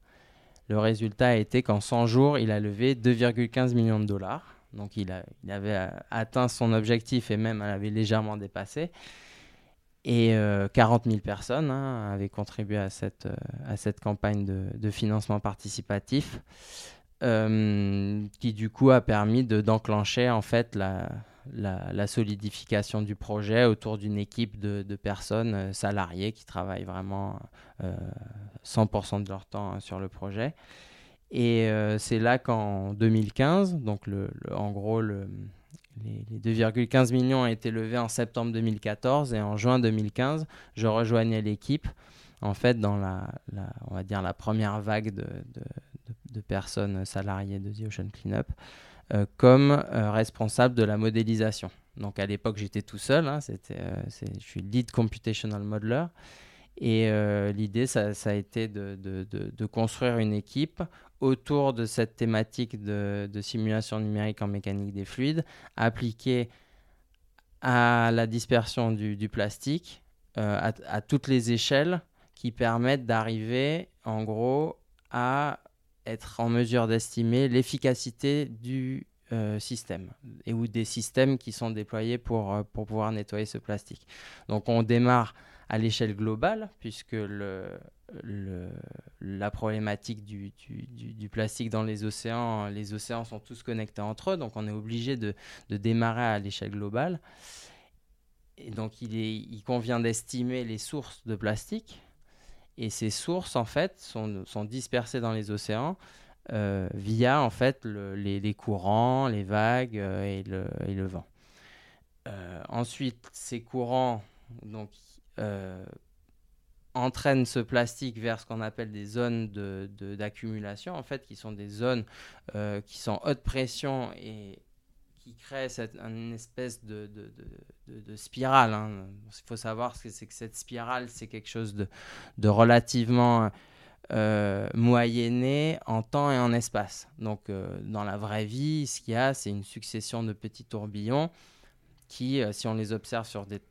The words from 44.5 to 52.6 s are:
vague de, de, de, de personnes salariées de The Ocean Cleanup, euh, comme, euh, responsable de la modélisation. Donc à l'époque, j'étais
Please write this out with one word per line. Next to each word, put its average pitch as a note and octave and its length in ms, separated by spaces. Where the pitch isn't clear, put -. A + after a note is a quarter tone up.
vague G#2+ 300
de, G2 100
de, - 400
de, - 260
de G#2+ 80
personnes G2 640
salariées G2 540
de G2+ 120
The A2 160
Ocean G2+ 240
Cleanup, - 400
euh, G2+ 120
comme, C3+ 340
euh, A2+ 400
responsable B2 640
de A#2 80
la G#2 140
modélisation. A2 760
Donc G#2 240
à G2 60
l'époque, G#2 320
j'étais G#2 240